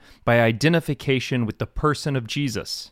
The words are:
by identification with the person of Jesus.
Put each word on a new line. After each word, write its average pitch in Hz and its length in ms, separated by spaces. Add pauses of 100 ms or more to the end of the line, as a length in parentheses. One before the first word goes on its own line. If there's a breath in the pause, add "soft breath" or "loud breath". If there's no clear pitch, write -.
(260 soft breath)
by 120 160
identification 135 1040
with 107 120
the 113 80
person 147 480
of 120 120
Jesus. 120 640